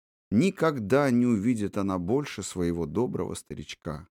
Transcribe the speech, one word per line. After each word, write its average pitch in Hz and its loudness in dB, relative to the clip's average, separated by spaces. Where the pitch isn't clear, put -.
никогда 143 2
не 120 4
увидит 107 2
она 98 0
больше 107 -2
своего 85 -2
доброго 92 -2
старичка. 76 -12